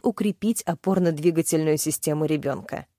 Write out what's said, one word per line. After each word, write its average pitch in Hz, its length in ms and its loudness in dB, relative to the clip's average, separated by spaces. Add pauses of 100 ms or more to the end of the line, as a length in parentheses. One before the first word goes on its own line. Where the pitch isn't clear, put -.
укрепить 214 560 0
опорно-двигательную 165 1120 2
систему 151 480 -2
ребёнка. 143 640 -4 (120)